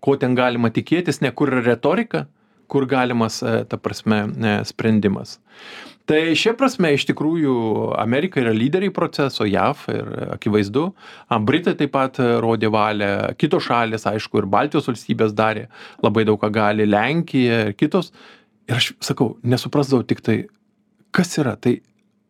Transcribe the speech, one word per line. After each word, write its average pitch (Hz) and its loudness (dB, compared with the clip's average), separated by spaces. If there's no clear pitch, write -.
ko 139 2
ten 127 0
galima 120 2
tikėtis, 160 -2
ne 135 0
kur 143 0
yra 127 0
retorika, 143 0
kur 135 0
galimas, 123 0
e, 113 0
ta - -8
prasme, 107 -2
e, 113 -2
sprendimas. 104 -2
Tai 156 4
šia 226 2
prasme 240 2
iš 135 -2
tikrųjų 151 0
Amerika 135 0
yra 113 2
lyderiai 180 0
proceso, 143 -2
jav, 101 0
ir 110 -4
akivaizdu. 107 0
A, 117 0
Britai 147 2
taip 143 -2
pat, 131 -2
e, 120 2
rodė 113 0
valią, 104 0
kitos 151 0
šalys, 113 0
aišku, 107 -2
ir 98 -2
Baltijos 135 0
valstybės 113 -2
darė 110 0
labai 113 2
daug, 107 2
ką 107 0
gali, 107 2
Lenkija 117 2
ir 101 -4
kitos. 160 0
Ir 120 0
aš - -2
sakau, 123 -2
nesuprasdavau 127 0
tik - -2
tai, 110 -2
kas - 0
yra. 123 0
Tai 123 0